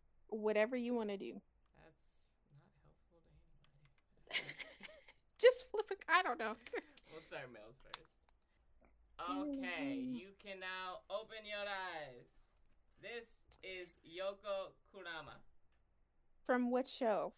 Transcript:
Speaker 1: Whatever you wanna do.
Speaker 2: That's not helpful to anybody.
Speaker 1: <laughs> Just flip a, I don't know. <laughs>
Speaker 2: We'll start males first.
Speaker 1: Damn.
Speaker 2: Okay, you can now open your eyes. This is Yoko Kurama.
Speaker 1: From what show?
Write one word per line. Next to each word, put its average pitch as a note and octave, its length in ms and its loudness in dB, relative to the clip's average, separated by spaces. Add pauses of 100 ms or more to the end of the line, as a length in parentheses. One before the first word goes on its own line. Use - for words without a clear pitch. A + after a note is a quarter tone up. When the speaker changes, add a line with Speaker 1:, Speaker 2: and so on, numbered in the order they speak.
(300)
Speaker 1:
Whatever G#3+ 480 4
you A#3+ 160 2
wanna G#3 240 0
do. G3+ 240 -8 (400)
Speaker 2:
That's - 160 -20 (560)
not D#3 160 -20 (160)
helpful E3 400 -20
to - 1120 -14
anybody. - 160 -4 (560)
Speaker 1:
<laughs> - 320 -10
Just B4+ 300 10
flip G#4 200 -2
a, G4 40 -2 (160)
I F4+ 100 8
don't D#4+ 180 0
know. A3 160 0 (180)
<laughs> F#4 100 -4 (280)
Speaker 2:
We'll D#3+ 140 -12
start C#3+ 260 -10
males A2 300 -16
first. - 240 -10 (1120)
Speaker 1:
Damn. C#4+ 480 -2
Speaker 2:
Okay, C#4 320 -2 (160)
you G3 240 -6
can F#3+ 240 -10
now F#3 480 -6
open G#3+ 340 -4
your G#3 220 -4
eyes. F3+ 640 -6 (720)
This A#3 240 -10 (380)
is F3+ 260 -8 (160)
Yoko G3 640 -4 (240)
Kurama. E3 480 -10 (1040)
Speaker 1:
From B3 240 4
what B3 180 4
show? G3+ 500 2